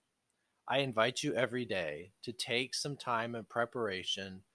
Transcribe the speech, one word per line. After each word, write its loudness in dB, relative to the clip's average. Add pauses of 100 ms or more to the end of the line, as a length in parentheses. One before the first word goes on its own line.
(680)
I 2
invite 4
you 0
every 2
day -2 (100)
to -6
take -2
some -4
time 0
in -6
preparation -2 (140)